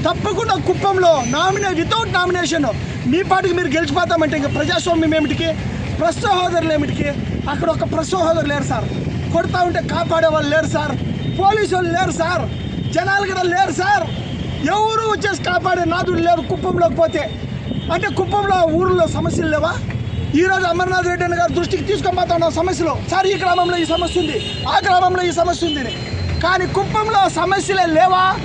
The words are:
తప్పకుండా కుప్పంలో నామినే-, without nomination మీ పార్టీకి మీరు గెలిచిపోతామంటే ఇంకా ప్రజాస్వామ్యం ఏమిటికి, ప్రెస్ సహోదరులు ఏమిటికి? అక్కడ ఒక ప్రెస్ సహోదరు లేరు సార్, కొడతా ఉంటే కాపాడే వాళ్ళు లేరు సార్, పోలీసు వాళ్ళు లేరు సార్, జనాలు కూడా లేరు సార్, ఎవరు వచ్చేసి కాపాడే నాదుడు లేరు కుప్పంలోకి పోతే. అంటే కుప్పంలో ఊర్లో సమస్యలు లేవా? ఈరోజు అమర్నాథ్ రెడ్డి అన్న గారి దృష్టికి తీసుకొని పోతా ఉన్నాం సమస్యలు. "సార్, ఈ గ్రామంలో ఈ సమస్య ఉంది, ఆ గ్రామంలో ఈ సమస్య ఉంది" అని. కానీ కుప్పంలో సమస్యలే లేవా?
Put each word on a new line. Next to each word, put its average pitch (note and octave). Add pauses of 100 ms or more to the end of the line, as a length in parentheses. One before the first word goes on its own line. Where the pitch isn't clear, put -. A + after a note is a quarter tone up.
(100)
తప్పకుండా G#4
కుప్పంలో F4+
నామినే-, F#4
without G#4
nomination F4 (320)
మీ D#4
పార్టీకి F#4+
మీరు F4+
గెలిచిపోతామంటే D#4+
ఇంకా C#4+
ప్రజాస్వామ్యం D#4+
ఏమిటికి, D#4+ (480)
ప్రెస్ D#4+
సహోదరులు F4
ఏమిటికి? C#4+ (420)
అక్కడ D#4+
ఒక D#4
ప్రెస్ E4
సహోదరు E4
లేరు C#4+
సార్, C4+ (480)
కొడతా E4+
ఉంటే F4
కాపాడే E4
వాళ్ళు D4+
లేరు D#4
సార్, D4+ (480)
పోలీసు G4+
వాళ్ళు F4+
లేరు F4
సార్, D#4+ (500)
జనాలు G4
కూడా F#4
లేరు F4+
సార్, F#4 (640)
ఎవరు G#4+
వచ్చేసి G#4
కాపాడే F4+
నాదుడు F4
లేరు E4+
కుప్పంలోకి F4
పోతే. D#4+ (640)
అంటే F4+
కుప్పంలో G4
ఊర్లో F4
సమస్యలు E4
లేవా? D#4 (600)
ఈరోజు F#4+
అమర్నాథ్ F4+
రెడ్డి F4
అన్న F4
గారి E4+
దృష్టికి F4
తీసుకొని F#4+
పోతా F4
ఉన్నాం E4
సమస్యలు. D#4+ (140)
"సార్, F#4+
ఈ G4
గ్రామంలో F4+
ఈ E4
సమస్య E4
ఉంది, D#4
ఆ D#4+
గ్రామంలో F#4
ఈ F4
సమస్య E4+
ఉంది" D4+
అని. A3+ (500)
కానీ F4+
కుప్పంలో G4+
సమస్యలే F4+
లేవా? F#4